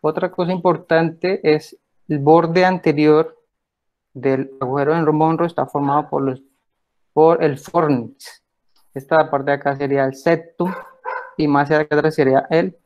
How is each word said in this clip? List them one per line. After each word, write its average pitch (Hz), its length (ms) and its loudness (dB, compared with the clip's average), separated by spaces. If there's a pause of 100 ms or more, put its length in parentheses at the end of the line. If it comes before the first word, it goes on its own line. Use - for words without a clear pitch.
Otra 165 280 -2
cosa 175 220 -4
importante 175 920 0
es 151 320 0 (320)
el 151 120 -2
borde 165 460 4
anterior 156 720 2 (760)
del 135 460 -4
agujero 139 360 -2
en 156 200 0
Monro 160 300 0
está 147 200 -4
formado 143 440 -2
por 147 120 -2
los, 135 200 -4 (720)
por 165 280 4
el 147 160 -2
fornix. 143 840 -4 (500)
Esta 151 380 0
parte 139 200 -4
de 143 60 0
acá 139 200 -4
sería 139 260 -2
el 135 120 -4
septum 170 580 -4 (640)
y 151 100 -2
más 143 240 0
hacia 151 100 2
atrás 151 320 0
sería 135 360 2
el 180 260 0 (100)